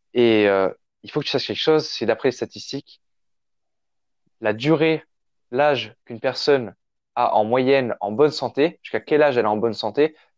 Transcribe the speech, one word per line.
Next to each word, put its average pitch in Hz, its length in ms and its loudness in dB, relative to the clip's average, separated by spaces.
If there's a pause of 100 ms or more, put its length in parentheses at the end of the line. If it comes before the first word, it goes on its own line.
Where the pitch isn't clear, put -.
(140)
Et, 113 340 4
euh, 95 220 2 (340)
il - 80 -20
faut - 80 -4
que 143 60 -4
tu - 60 -6
saches 135 160 -2
quelque 107 80 -6
chose, 156 300 0
c'est - 200 -8
d'après 113 240 0
les 123 40 0
statistiques, - 680 -12 (1400)
la 110 120 0
durée, 151 500 0 (480)
l'âge 123 440 0 (100)
qu'une 117 140 -14
personne 131 560 0 (400)
a 120 200 0
en 107 100 2
moyenne 127 560 2
en 101 100 -6
bonne 143 200 2
santé, 143 520 -2
jusqu'à - 160 -6
quel 151 240 0
âge 139 140 2
elle 110 80 2
est - 20 0
en 107 100 0
bonne 110 160 -2
santé, 139 420 -2 (220)